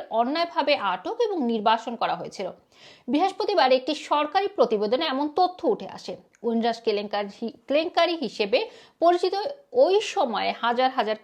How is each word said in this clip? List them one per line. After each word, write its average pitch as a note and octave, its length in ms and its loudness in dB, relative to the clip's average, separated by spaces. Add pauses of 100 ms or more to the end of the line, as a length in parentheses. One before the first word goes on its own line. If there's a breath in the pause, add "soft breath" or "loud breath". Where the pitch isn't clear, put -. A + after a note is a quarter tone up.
অন্যায়ভাবে D4 680 0
আটক G#3+ 460 -2
এবং G#4 160 0 (140)
নির্বাসন A3+ 440 0
করা E3 200 -2
হয়েছিল। F3 320 -8 (600 loud breath)
বৃহস্পতিবার F#4 640 2
একটি C4 240 2
সরকারি D4+ 520 0
প্রতিবেদনে A3+ 580 0
এমন C#4+ 240 -2
তথ্য F4+ 380 0
উঠে G3+ 200 -2
আসে। F#3 260 -14 (300)
উইন্ডরাশ A3+ 380 -2
কেলেঙ্কারি, G#3 680 -4 (180)
কেলেঙ্কারি E4 480 0
হিসেবে B3+ 540 -2 (300 loud breath)
পরিচিত F4 360 4 (360)
ওই F4+ 300 4
সময়ে G3+ 500 -2 (100)
হাজার A#3+ 300 2
হাজার A3 320 -2